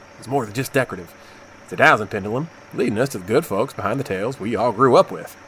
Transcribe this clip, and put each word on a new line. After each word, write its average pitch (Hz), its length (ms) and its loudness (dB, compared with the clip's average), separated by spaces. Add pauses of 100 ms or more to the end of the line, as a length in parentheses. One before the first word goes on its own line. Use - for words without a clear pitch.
(180)
is - 80 -18
more 127 180 -2
than 101 100 -10
just 131 180 -6
decorative. 95 420 -4 (480)
It's - 100 -16
a 90 40 -8
dowsing 127 320 6
pendulum, 110 420 -4 (240)
leading 117 240 0
us 139 120 0
to 113 80 -8
the 90 60 -10
good 120 220 0
folks 107 280 -2
behind 110 260 -2
the - 40 -4
tales 104 360 -4
we 110 160 -4
all 113 160 2
grew 123 240 4
up 185 160 4
with. 85 240 -12 (100)